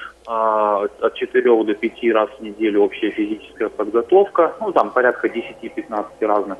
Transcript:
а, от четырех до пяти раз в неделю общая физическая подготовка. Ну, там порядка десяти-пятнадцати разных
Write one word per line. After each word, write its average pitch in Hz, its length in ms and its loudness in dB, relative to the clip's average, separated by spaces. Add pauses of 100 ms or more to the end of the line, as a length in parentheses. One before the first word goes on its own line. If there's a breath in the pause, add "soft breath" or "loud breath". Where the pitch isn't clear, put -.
(260 loud breath)
а, 107 580 0 (160)
от 113 140 0
четырех 120 520 2
до 107 100 0
пяти 117 360 -2
раз 107 260 2
в 110 60 -14
неделю 104 380 0
общая 101 300 0
физическая 107 580 -4
подготовка. 117 880 2
Ну, 202 140 -6
там - 180 2
порядка 123 380 2
десяти-пятнадцати - 960 -8
разных 101 340 0